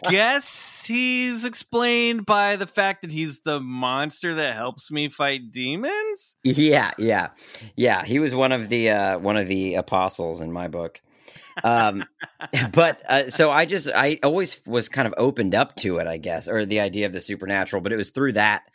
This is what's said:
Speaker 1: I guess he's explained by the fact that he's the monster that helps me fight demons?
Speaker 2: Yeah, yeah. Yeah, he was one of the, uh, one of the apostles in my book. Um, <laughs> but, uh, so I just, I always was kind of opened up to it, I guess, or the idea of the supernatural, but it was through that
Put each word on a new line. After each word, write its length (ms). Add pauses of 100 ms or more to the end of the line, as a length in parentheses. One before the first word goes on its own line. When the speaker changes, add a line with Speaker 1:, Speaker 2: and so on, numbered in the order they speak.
Speaker 1:
I 80
guess 760
he's 600
explained 800
by 300
the 120
fact 340
that 100
he's 280
the 200
monster 760
that 200
helps 360
me 180
fight 420
demons? 920
Speaker 2:
Yeah, 540
yeah. 320 (460)
Yeah, 300
he 140
was 160
one 160
of 180
the, 200
uh, 300
one 180
of 100
the 280
apostles 640
in 100
my 160
book. 340 (640)
Um, 400 (340)
<laughs> 360
but, 340
uh, 220
so 220
I 140
just, 280
I 300
always 420
was 240
kind 180
of 100
opened 380
up 220
to 200
it, 100
I 100
guess, 300
or 180
the 140
idea 260
of 80
the 80
supernatural, 600
but 120
it 40
was 120
through 240
that 300 (120)